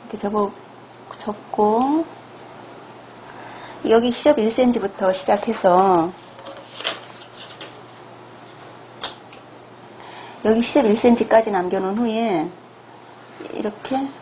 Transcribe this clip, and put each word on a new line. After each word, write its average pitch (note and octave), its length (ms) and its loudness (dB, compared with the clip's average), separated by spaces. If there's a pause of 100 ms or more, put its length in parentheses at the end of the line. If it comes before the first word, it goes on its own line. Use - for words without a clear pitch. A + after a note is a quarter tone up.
이렇게 - 140 -14
접어, G#3 340 -2 (680)
접고 A#3 840 0 (1800)
여기 A#3 240 4
시접 D4 280 2
일 A3 120 2
센티미터부터 G#3 640 0
시작해서 F#3+ 960 2 (4000)
여기 A3 180 4
시접 C4+ 220 2
일 G#3+ 120 4
센티미터까지 A3+ 540 4
남겨놓은 F#3+ 460 -2
후에 A3 520 -2 (1040)
이렇게 C4 560 -6 (120)